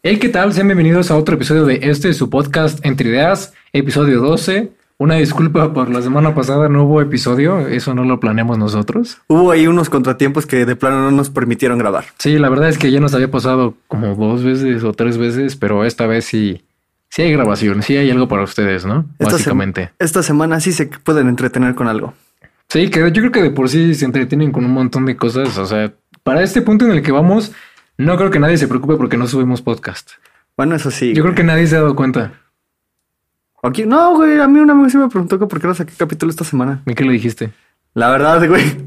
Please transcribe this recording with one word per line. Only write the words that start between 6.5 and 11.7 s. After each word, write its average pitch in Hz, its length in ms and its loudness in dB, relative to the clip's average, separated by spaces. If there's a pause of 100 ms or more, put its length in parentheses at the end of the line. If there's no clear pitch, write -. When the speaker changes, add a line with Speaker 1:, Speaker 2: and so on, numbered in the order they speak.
Speaker 1:
no 143 140 2
hubo 147 180 2
episodio, 139 680 0
eso 123 260 -4
no 127 120 -2
lo 123 120 0
planeamos 113 380 -2
nosotros. 107 640 -4 (100)
Speaker 2:
Hubo 175 220 4
ahí 160 160 4
unos 165 240 2
contratiempos 139 560 0
que 123 180 0
de 120 120 -2
plano 135 260 0
no 135 80 2
nos 139 180 2
permitieron 123 500 -2